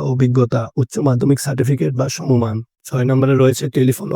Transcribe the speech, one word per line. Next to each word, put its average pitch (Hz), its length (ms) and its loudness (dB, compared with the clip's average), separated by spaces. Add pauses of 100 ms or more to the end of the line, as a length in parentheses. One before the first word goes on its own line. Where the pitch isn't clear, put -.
ও - 80 -4
অভিজ্ঞতা, 123 480 2 (200)
উচ্চ - 120 -4 (140)
মাধ্যমিক 131 380 2
সার্টিফিকেট 139 540 -2
বা 120 80 -2 (100)
সমমান। 117 400 0 (300)
ছয় 127 220 -2
নম্বরে 131 320 2
রয়েছে 131 240 2 (100)
টেলিফোন 131 400 0